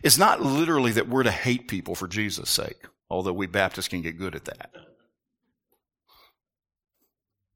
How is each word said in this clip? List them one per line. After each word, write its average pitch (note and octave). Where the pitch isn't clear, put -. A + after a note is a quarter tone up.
is C#3+
not G3+
literally C#3
that A2
we're B2+
to A2+
hate B2
people F2+
for F#2+
Jesus' G2+
sake, -
although F#2
we F#2+
Baptists F#2+
can F2+
get E2
good F2+
at C#2+
that. -